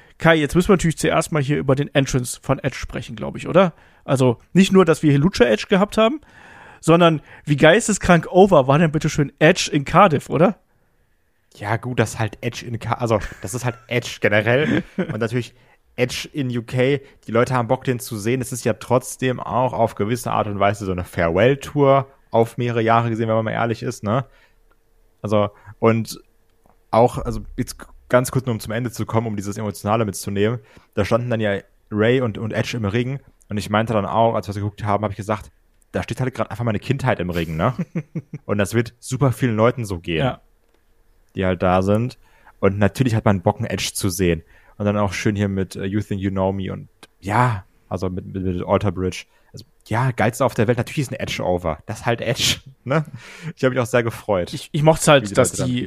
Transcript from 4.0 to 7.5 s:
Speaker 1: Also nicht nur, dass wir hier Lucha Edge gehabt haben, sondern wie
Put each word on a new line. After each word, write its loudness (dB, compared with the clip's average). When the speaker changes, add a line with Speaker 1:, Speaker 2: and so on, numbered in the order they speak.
Speaker 1:
Also 2
nicht 4
nur, 8
dass 2
wir 6
hier 4
Lucha 2
Edge 0
gehabt 2
haben, 2
sondern 4
wie 0